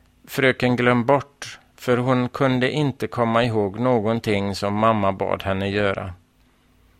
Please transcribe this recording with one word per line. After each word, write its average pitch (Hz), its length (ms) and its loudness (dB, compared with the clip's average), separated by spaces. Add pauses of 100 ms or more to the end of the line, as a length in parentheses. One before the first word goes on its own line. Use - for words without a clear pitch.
(260)
Fröken 127 500 0
Glöm 123 280 2
bort, - 540 -2 (180)
för 123 200 0
hon 123 320 0
kunde 127 420 0
inte 135 360 -2
komma 117 380 0
ihåg 107 360 -2
någonting 110 760 0
som 101 200 -2
mamma 107 380 2
bad 95 300 -2
henne 98 260 -2
göra. 98 440 -2 (880)